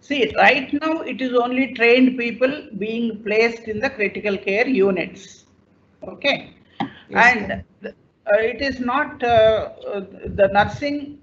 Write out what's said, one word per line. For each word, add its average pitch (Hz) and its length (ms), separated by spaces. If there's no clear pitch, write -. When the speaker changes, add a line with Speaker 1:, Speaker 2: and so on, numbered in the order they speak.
Speaker 1:
See, 269 360
right 247 340
now 320 180
it 247 220
is 254 100
only 247 400
trained 247 460
people 254 500
being 220 460
placed 226 440
in 214 120
the 262 80
critical 202 480
care 208 320
units. - 800
Okay. - 480
Speaker 2:
Yes, - 120
Speaker 1:
And 226 340
Speaker 2:
ma'am. - 160
Speaker 1:
th-, 220 120
uh, 208 120
it 226 220
is 262 200
not, 254 440
uh, 220 460
uh, 202 120
the 196 120
nursing 285 680